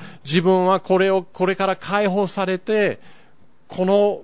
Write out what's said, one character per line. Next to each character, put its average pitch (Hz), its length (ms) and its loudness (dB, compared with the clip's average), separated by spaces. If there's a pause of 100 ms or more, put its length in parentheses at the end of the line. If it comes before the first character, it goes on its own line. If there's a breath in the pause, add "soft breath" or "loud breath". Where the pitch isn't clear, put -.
(240 loud breath)
自 151 180 0
分 185 240 2
は 185 160 2
こ 185 160 2
れ 190 120 2
を、 190 140 0
こ - 220 -6
れ 185 100 0
か 190 100 -2
ら 190 120 0
解 202 300 -2
放 190 200 0
さ 190 180 -4
れ 185 140 -2
て、 202 400 -2 (680 soft breath)
こ 185 160 -4
の 202 380 2